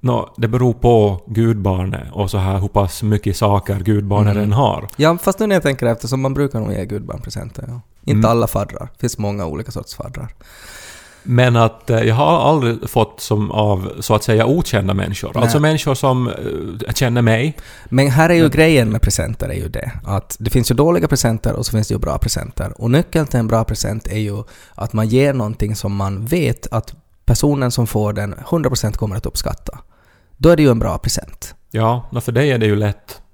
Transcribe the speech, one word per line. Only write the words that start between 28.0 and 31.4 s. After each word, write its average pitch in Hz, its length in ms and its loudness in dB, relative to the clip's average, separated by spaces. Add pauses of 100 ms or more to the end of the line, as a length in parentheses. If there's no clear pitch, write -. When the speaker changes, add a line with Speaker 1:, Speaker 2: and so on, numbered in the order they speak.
Speaker 2:
den 101 220 -6 (120)
hundra - 240 0
procent 110 260 -2
kommer 101 200 -4
att - 100 -6
uppskatta. - 520 -8 (640)
Då 151 60 8
är 170 80 8
det 151 60 4
ju 139 80 6
en 117 80 4
bra 110 200 -2
present. - 560 -8 (160)